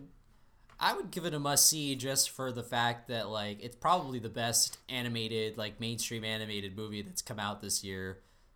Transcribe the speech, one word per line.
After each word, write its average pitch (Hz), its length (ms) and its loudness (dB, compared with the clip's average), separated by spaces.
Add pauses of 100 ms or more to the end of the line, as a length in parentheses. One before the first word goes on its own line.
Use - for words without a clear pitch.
(800)
I 196 140 4
would 247 160 -6
give 170 160 -4
it 165 80 0
a 147 60 0
must-see 143 560 4
just 135 340 2
for 131 220 -4
the 120 120 -6
fact 120 440 2
that, 113 220 -4
like, 104 340 -4
it's 117 120 -10
probably 156 440 2
the 110 100 -6
best 113 480 2 (120)
animated, 113 680 -2
like, 107 220 -4
mainstream 113 460 -2
animated 107 520 -2
movie 107 240 -4
that's 95 200 -6
come 107 180 -8
out 101 220 -2
this 101 220 -2
year, 95 360 -4 (360)